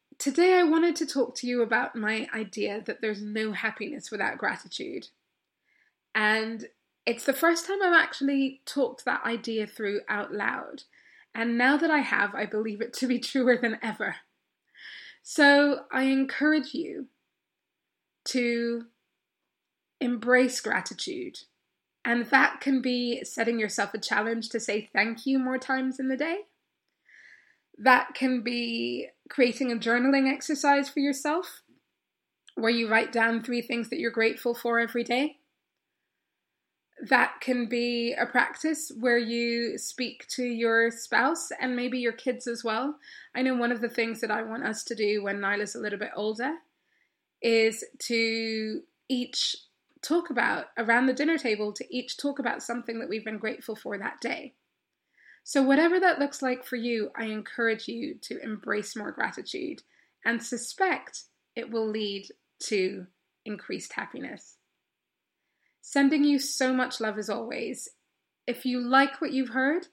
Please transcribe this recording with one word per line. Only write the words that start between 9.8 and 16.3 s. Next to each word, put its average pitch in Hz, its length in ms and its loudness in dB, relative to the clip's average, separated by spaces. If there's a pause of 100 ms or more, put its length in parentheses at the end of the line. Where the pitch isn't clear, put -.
out 208 240 -4
loud. - 500 -4 (500)
And 233 240 0
now 262 200 6
that 320 120 2
I 311 100 4
have, 202 360 0
I 214 100 -2
believe 214 360 -4
it 233 140 -6
to 262 120 0
be 240 120 2
<laughs> - 0 -
truer 247 380 2
than 233 240 -2
ever. 208 360 -4 (1040)
So 285 680 6
I 262 140 0
encourage 269 680 2